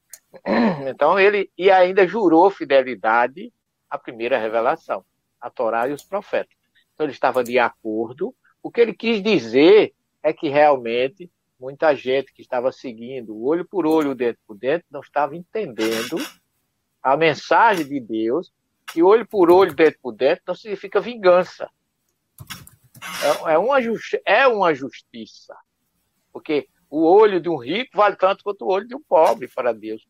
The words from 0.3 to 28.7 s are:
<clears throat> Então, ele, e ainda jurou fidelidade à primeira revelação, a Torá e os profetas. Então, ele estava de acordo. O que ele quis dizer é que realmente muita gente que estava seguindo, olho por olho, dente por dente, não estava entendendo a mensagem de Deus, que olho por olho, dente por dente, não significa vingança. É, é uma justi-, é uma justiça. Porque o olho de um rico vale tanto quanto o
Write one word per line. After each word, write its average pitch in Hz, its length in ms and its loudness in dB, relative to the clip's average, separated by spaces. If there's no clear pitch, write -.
<clears throat> 190 420 -2
Então, 151 320 0
ele, 202 380 2
e 185 140 4
ainda 185 360 4
jurou 175 440 4
fidelidade 131 1000 -2
à 143 80 -10
primeira 120 400 -4
revelação, 113 640 -4
a 120 80 -16
Torá 117 380 -4
e 147 60 -8
os 135 100 -14
profetas. - 520 -8
Então, 156 120 -6
ele 131 80 -6
estava 127 300 -2
de 120 140 -4
acordo. 117 760 -4
O 160 100 -14
que - 80 -2
ele 220 140 2
quis 226 300 -4
dizer 156 680 4
é 156 100 0
que 156 180 -6
realmente 135 800 0
muita 139 360 -2
gente 131 380 -4
que - 80 -20
estava 127 300 -6
seguindo, 117 720 -14
olho 170 240 -4
por 170 220 -6
olho, 156 260 -2
dente 120 320 -6
por 107 100 -20
dente, 135 360 -6
não 143 100 -16
estava 143 340 -6
entendendo 120 800 -8
a 135 160 0
mensagem 165 720 0
de 139 120 -8
Deus, 113 540 -4
que - 160 -4
olho 208 260 4
por 180 220 2
olho, 180 240 6
dente 156 280 2
por 123 100 -10
dente, 127 340 0
não 180 80 -8
significa 196 480 -6
vingança. 185 680 0
É, 160 60 2
é 156 40 4
uma 262 240 2
justi-, 226 440 -6
é 233 220 2
uma 190 260 0
justiça. - 840 -16
Porque 143 360 -6
o 156 140 -2
olho 190 380 4
de 160 80 -8
um 160 80 -4
rico 170 400 -8
vale 202 180 2
tanto - 280 -2
quanto 202 220 -10
o 208 60 -2